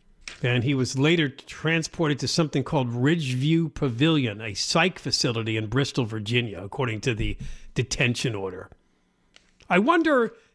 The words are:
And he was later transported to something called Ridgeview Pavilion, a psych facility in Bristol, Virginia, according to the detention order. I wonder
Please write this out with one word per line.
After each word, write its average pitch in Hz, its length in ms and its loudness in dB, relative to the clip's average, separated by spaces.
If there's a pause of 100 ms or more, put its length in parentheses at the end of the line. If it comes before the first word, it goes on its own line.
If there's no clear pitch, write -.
(420)
And 123 200 2
he 139 120 0
was 131 240 0
later 156 320 4
transported 156 880 -2
to 127 100 -4
something 147 360 0
called 127 280 0
Ridgeview 147 800 2
Pavilion, 127 720 0
a 110 100 -6
psych 170 460 0
facility 113 580 -2
in 110 120 -4
Bristol, 131 360 0
Virginia, 110 580 -2
according 110 400 -6
to 123 120 0
the 107 240 -2 (360)
detention 123 600 0
order. 95 340 -8 (1000)
I 180 80 6
wonder 285 560 4 (200)